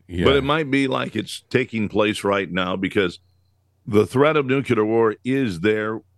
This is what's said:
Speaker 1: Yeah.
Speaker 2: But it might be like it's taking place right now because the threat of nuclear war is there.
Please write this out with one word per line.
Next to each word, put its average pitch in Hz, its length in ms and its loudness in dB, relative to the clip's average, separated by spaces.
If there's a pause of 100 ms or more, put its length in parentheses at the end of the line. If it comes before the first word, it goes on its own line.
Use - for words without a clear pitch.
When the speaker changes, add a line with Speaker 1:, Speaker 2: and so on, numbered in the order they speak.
Speaker 1:
Yeah. 87 180 -2
Speaker 2:
But 135 100 6
it 139 80 2
might 147 260 -2
be 135 180 0
like 131 280 -4
it's - 340 -8
taking 110 400 -2
place 104 340 0
right 98 280 0
now 92 240 -2
because 95 440 -2 (680)
the 104 180 4
threat 147 320 2
of 143 80 0
nuclear 127 400 0
war 113 380 2
is 123 380 -2
there. 107 400 0 (160)